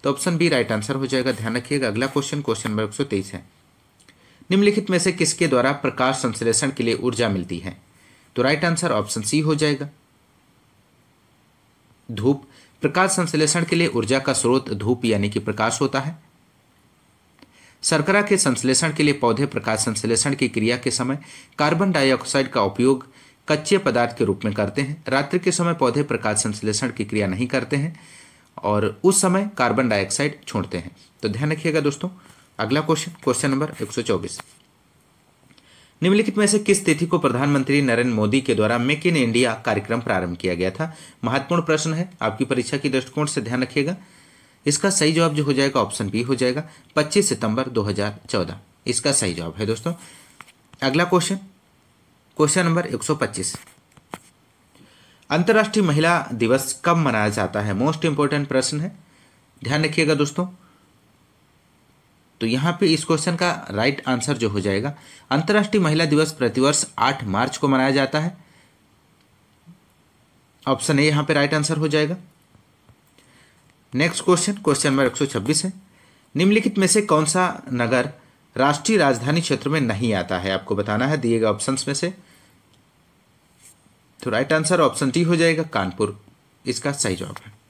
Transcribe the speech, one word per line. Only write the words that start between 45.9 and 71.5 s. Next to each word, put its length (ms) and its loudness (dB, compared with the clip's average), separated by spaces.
बी 120 -2
हो 140 0
जाएगा, 280 -2
पच्चीस 340 2
सितंबर 400 -2
दो 140 0
हज़ार 360 -2
चौदह, 300 -4
इसका 260 0
सही 200 0
जवाब 240 -8
है 80 -2
दोस्तों। 280 -4
अगला 220 2
क्वेश्चन, 300 0
क्वेश्चन 280 2
नंबर 220 2
एक 160 -6
सौ 120 0
पच्चीस, 400 -6
अंतर्राष्ट्रीय 560 4
महिला 340 4
दिवस 520 0
कब 120 4
मनाया 340 2
जाता 300 -2
है? 140 -2
मोस्ट 300 0
इंपॉर्टेंट 420 0
प्रश्न 320 -2
है, 160 -6
ध्यान 240 0
रखिएगा 300 2
दोस्तों। 320 0
तो 40 -4
यहाँ 340 0
पे 80 2
इस 180 2
क्वेश्चन 300 0
का 160 0
राइट 360 0
आंसर 300 -2
जो 120 0
हो 100 -2
जाएगा, 340 -2
अंतर्राष्ट्रीय 520 2
महिला 220 2
दिवस 280 2
प्रतिवर्ष 520 2
आठ 260 0
मार्च 320 -2
को 100 0
मनाया 240 4
जाता 280 2
है। 160 -4
ऑप्शन 360 0
ए 40 4
यहाँ 200 2
पे 100 0
राइट 200 2